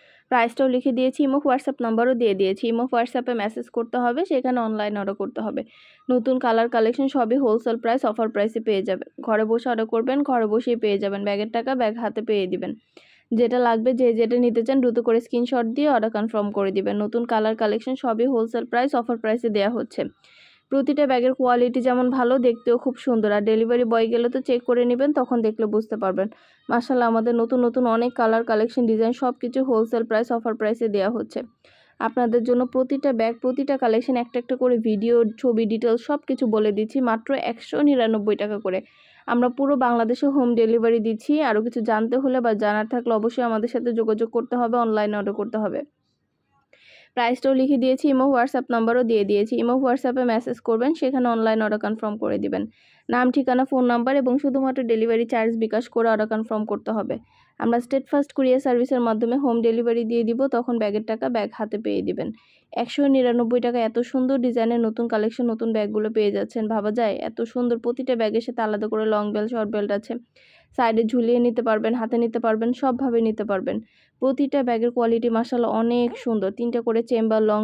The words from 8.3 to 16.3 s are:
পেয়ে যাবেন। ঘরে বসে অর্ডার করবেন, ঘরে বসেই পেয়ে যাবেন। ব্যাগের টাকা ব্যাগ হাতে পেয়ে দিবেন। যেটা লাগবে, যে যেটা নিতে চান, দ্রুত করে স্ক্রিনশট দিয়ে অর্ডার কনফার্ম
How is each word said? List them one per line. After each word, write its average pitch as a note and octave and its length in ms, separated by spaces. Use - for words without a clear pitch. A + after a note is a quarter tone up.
পেয়ে G#3 240
যাবেন। F#3 240
ঘরে A3 240
বসে A3+ 240
অর্ডার A3+ 240
করবেন, B3+ 300
ঘরে B3 240
বসেই A#3 360
পেয়ে G3+ 160
যাবেন। G3+ 240
ব্যাগের G#3 280
টাকা A#3+ 240
ব্যাগ A3+ 220
হাতে G#3+ 240
পেয়ে G#3 260
দিবেন। - 260
যেটা A#3+ 280
লাগবে, A#3 340
যে A#3+ 200
যেটা A#3 240
নিতে A#3+ 260
চান, C4+ 160
দ্রুত A#3+ 200
করে A#3 200
স্ক্রিনশট A#3+ 560
দিয়ে D4 140
অর্ডার A3+ 220
কনফার্ম G#3+ 400